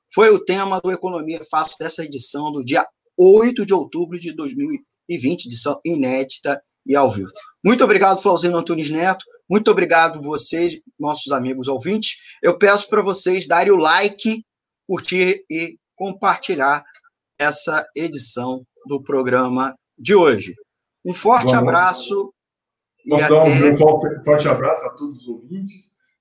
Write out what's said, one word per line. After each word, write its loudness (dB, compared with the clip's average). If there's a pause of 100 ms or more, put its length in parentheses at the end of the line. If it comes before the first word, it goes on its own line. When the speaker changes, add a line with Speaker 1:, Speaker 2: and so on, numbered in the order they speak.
(140)
Speaker 1:
Foi 6
o 6
tema -4
do -4
Economia -8
Fácil -4
dessa -6
edição -6
do -8
dia -2 (300)
oito 6
de -2
outubro -4
de -12
dois -10
mil -6 (400)
e -8
vinte, -4
edição -4
inédita -4 (240)
e 0
ao 4
vivo. -6 (340)
Muito 4
obrigado, 4
Flauzino 0
Antunes -4
Neto. -2 (240)
Muito 2
obrigado 2
vocês, -2 (200)
nossos -6
amigos -4
ouvintes. -4 (260)
Eu 2
peço 4
pra 0
vocês -2
darem 2
o 6
like, 0 (420)
curtir -2
e -8 (180)
compartilhar -2 (540)
essa -2 (100)
edição -6 (220)
do -6
programa -2 (220)
de 2
hoje. 2 (500)
Um -6
forte 2
Speaker 2:
Boa 4
noite. 0
Speaker 1:
abraço -2 (720)
e -6
Speaker 2:
Posso 2
dar 6
um 4
Speaker 1:
até 4
Speaker 2:
forte, 2
forte 2
abraço -2
a -10
todos -12
os -20
ouvintes -14 (300)